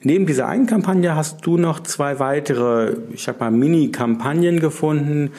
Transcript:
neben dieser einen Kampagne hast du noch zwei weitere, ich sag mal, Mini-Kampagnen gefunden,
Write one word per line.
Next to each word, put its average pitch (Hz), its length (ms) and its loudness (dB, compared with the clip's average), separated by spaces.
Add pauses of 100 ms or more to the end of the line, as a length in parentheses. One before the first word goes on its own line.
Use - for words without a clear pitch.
neben 180 260 2
dieser 131 200 0
einen 247 180 0
Kampagne 185 520 2
hast - 280 -4
du 170 120 2
noch 165 240 0
zwei 143 380 -4
weitere, 123 760 0 (160)
ich - 120 -12
sag - 180 -6
mal, 113 100 -2
Mini-Kampagnen 143 1080 2
gefunden, 147 760 0